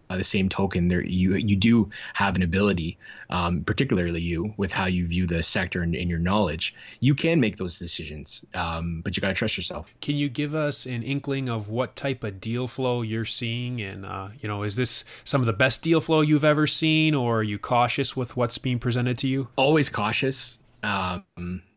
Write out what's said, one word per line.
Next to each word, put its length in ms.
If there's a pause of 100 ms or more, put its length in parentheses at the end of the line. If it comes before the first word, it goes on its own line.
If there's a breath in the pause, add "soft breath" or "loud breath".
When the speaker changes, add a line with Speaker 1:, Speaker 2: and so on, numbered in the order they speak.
Speaker 1:
the 140
same 260
token, 380
there 180
you, 300
you 200
do 360 (220 loud breath)
have 220
an 60
ability, 560 (320 loud breath)
um, 340
particularly 580
you, 360
with 140
how 160
you 180
view 220
the 160
sector 400
and, 120
and 140
your 80
knowledge, 560 (260 loud breath)
you 140
can 260
make 180
those 200
decisions, 680 (120)
um, 480
but 120
you 60
gotta 140
trust 200
yourself. 300 (160)
Speaker 2:
Can 140
you 120
give 280
us 320
an 160
inkling 440
of 220
what 260
type 280
of 180
deal 260
flow 360
you're 220
seeing? 540
And, 240
uh, 260 (100)
you 100
know, 140
is 140
this 280 (200 loud breath)
some 160
of 40
the 80
best 300
deal 180
flow 200
you've 220
ever 220
seen, 480
or 280
are 20
you 160
cautious 580
with 180
what's 220
being 220
presented 400
to 80
you? 300
Speaker 1:
Always 340
cautious, 680 (220)
um, 800 (160)